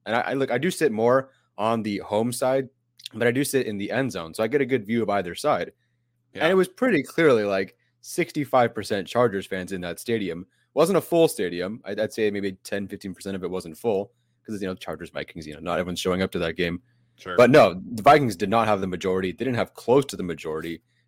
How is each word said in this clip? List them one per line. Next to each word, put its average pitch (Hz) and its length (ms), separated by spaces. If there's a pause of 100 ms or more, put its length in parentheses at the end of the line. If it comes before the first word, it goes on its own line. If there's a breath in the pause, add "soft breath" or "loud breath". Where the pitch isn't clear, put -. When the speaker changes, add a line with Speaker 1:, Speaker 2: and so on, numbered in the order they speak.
Speaker 1:
And 104 100
I, 120 60
I 113 140
look, 135 160
I 120 80
do 170 120
sit 147 220
more 120 380 (260 soft breath)
on 110 260
the 101 160
home 110 340
side, 131 360 (460)
but 113 120
I 120 40
do 131 120
sit 135 240
in 104 120
the 98 120
end 120 220
zone, 82 220
so 110 80
I 110 60
get 139 120
a 135 60
good 123 200
view 117 160
of 98 60
either 95 260
side. 104 380 (600)
Speaker 2:
Yeah. - 80
Speaker 1:
And 165 100
it - 20
was 185 140
pretty 214 340
clearly, 131 420
like, 98 320 (240)
sixty-five 135 760
percent 98 320
Chargers 101 400
fans 92 260
in 92 100
that 87 180
stadium. 92 460 (260)
Wasn't 170 240
a 156 40
full 165 260
stadium. 92 580
I'd, 104 140
I'd 107 140
say 107 180
maybe 101 220 (100)
ten, 101 240
fifteen 95 260
percent 98 220
of 92 80
it 87 80
wasn't 87 260
full 101 360 (340)
'cause, 101 160
you 95 60
know, 92 80
Chargers, 80 340
Vikings, 76 340
you 76 100
know, 73 40
not 85 220
everyone's 87 180
showing 92 240
up 95 80
to 95 80
that 82 180
game. 85 240 (360)
Speaker 2:
Sure. 92 200
Speaker 1:
But 117 140
no, 113 240
the 98 300
Vikings 143 320
did 98 120
not 110 200
have 104 120
the 95 60
majority. 92 460
They 113 120
didn't 123 120
have - 180
close 131 320
to 98 100
the 95 60
majority. 80 580 (260)